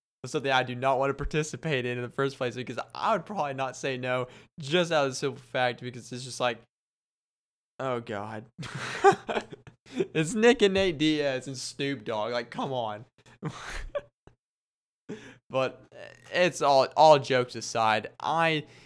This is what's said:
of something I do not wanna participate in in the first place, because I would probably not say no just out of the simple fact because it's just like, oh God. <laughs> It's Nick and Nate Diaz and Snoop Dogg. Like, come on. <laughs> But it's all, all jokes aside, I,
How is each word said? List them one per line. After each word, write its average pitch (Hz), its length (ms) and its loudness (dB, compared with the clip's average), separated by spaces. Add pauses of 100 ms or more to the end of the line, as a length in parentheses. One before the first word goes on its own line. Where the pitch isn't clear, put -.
(220)
of 123 80 -8
something 139 220 0
I 131 100 6
do 123 120 -4
not 131 240 2
wanna 139 160 2
participate 143 720 -2
in 123 120 -2
in 123 40 -4
the 120 80 -6
first 139 260 -2
place, 123 180 -4
because 120 240 -8 (160)
I 214 180 0
would 185 140 -2
probably 147 280 -4
not 131 220 -6
say 135 200 -4
no 127 320 -2 (300)
just 165 340 0
out 143 140 4
of 135 60 -2
the 127 40 -8
simple 131 260 -4 (100)
fact 127 280 0
because 123 320 -12
it's 123 120 -10
just 123 160 -10
like, 120 220 0 (1160)
oh 123 220 -4
God. 110 440 -8 (580)
<laughs> - 420 4 (720)
It's 160 200 0
Nick 226 280 6
and 196 120 4
Nate 190 240 0
Diaz 143 500 0
and 131 100 -8
Snoop 139 460 -6
Dogg. 110 260 -4
Like, 120 180 -4
come 139 240 -6
on. 113 320 -6 (380)
<laughs> 156 80 -6 (2000)
But 131 320 -2 (500)
it's 165 300 2
all, 135 240 6 (100)
all 156 220 10
jokes 123 380 0
aside, 110 540 0 (100)
I, 160 460 0 (200)